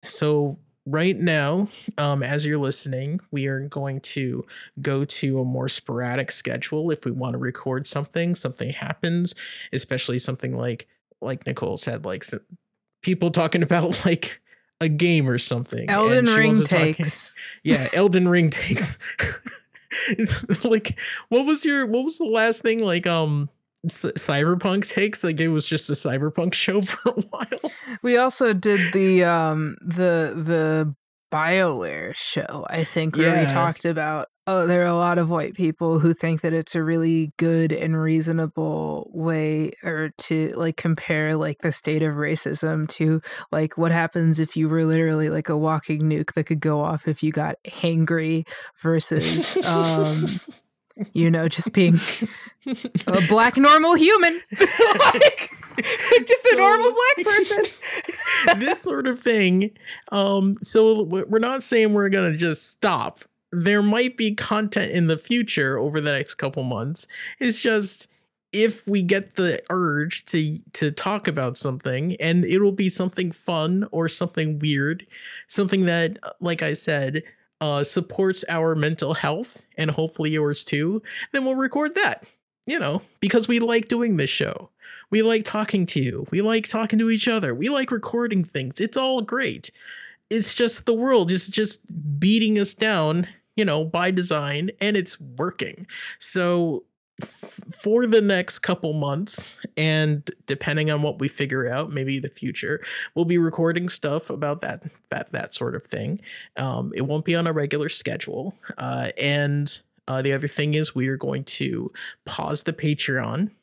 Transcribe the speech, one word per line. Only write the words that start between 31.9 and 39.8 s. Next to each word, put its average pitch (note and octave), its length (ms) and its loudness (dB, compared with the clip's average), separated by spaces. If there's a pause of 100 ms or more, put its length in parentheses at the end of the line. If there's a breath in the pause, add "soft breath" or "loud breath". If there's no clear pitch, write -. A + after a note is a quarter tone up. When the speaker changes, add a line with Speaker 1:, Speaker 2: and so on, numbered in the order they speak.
Speaker 2:
show, - 540 -6
I D#3+ 140 -2
think, D#3+ 340 -2
where E3 180 4
we E3+ 80 4
Speaker 1:
Yeah. C#3 100 2
Speaker 2:
talked E3+ 320 0
about, D#3 420 -2 (200)
oh, F#3 180 2
there F3 160 4
are F3 60 2
a F3 80 2
lot F3 240 2
of E3 100 2
white E3 240 -2
people E3 460 0
who E3 160 6
think E3 260 -2
that E3 120 0
it's D#3+ 200 -2
a E3 80 0
really E3 560 2
good E3 340 2
and D#3+ 300 0
reasonable D#3 1120 -2
way, D#3 600 -2 (100)